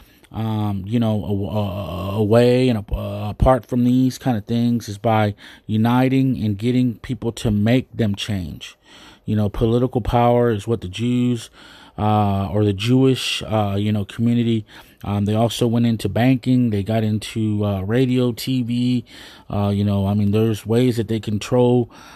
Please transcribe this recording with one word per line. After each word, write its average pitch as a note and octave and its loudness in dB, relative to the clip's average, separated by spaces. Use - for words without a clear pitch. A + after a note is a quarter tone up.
um, G#2 -4
you A#2 0
know, G#2+ 0
a-, G2 -4
a-, G2 -6
away A#2+ 4
and A2+ 0
a-, G2+ -6
apart C3 2
from B2 0
these B2+ 2
kind B2+ -2
of G2+ -6
things A#2 -2
is G2+ -10
by G#2+ 2
uniting B2+ 2
and G#2+ -2
getting B2 0
people A#2 -6
to - -2
make A2 2
them G#2+ 0
change. - -8
You G#2+ -2
know, G#2 2
political A#2+ 0
power A#2+ 2
is G#2 -4
what A2+ -2
the F#2 -10
Jews, A#2+ -2
uh, G2+ 0
or G#2 0
the G#2 2
Jewish, B2+ 0
uh, G2+ -2
you G#2 0
know, G#2 -2
community, A#2 0
um, G2+ -2
they B2+ 0
also A#2 0
went A#2 2
into A2 -2
banking. B2 2
They G2+ -2
got A2 -2
into, G#2+ -2
uh, G2 -2
radio, B2 0
T B2+ -4
V. B2 0
Uh, G2+ 0
you G2+ 0
know, G2+ 0
I G2+ 0
mean, G#2 2
there's A2 0
ways A#2 2
that A2 -4
they A2+ -2
control, A#2+ 0